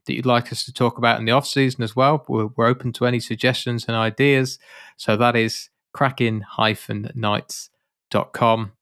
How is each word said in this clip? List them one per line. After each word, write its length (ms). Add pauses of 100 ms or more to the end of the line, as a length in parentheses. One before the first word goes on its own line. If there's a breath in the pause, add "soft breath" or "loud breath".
that 80
you'd 120
like 260
us 140
to 80
talk 240
about 220
in 60
the 60
off 160
season 360
as 120
well, 340
we're, 260
we're 120
open 260
to 140
any 120
suggestions 680
and 100
ideas. 640 (360 loud breath)
So 220
that 180
is 340 (240)
kraken 480
hyphen 720
knights 540 (400)
dot 220
com. 400 (100)